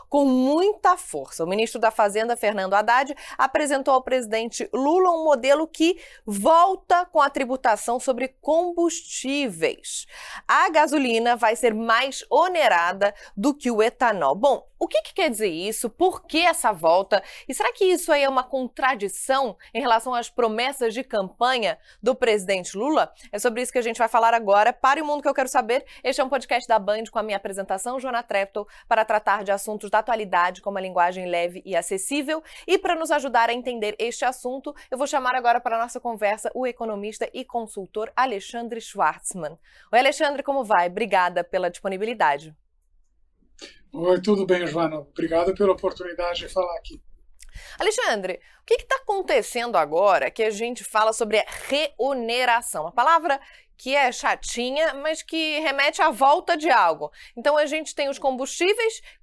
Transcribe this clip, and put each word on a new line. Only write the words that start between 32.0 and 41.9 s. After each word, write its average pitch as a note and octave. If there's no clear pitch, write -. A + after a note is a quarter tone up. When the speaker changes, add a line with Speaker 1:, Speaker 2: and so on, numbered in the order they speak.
Speaker 1:
E F#4
para F#4
nos D#4+
ajudar B3
a A#3
entender A#3+
este A#3
assunto, C4
eu C4
vou C4
chamar B3+
agora A#3
para A3+
a -
nossa A#3+
conversa G#3+
o B3+
economista A3
e B3+
consultor G#3+
Alexandre A#3
Schwartzman. E3
Oi, A3+
Alexandre, C#4+
como C4+
vai? F#3+
Obrigada F3+
pela F3+
disponibilidade. F#3